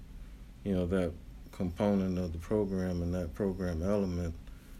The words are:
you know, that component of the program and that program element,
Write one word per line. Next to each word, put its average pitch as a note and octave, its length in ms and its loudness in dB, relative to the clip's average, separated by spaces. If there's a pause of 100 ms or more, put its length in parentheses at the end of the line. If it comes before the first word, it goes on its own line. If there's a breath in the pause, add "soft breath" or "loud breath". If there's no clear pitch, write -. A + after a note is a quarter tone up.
(640 loud breath)
you G2+ 100 2
know, F2+ 140 4
that F2+ 240 4 (400)
component F#2+ 680 2
of F2+ 160 0
the E2 60 -4
program F#2 640 2
and F2 100 2
that F2+ 220 -2
program F2+ 480 0
element, F2+ 500 2 (460 loud breath)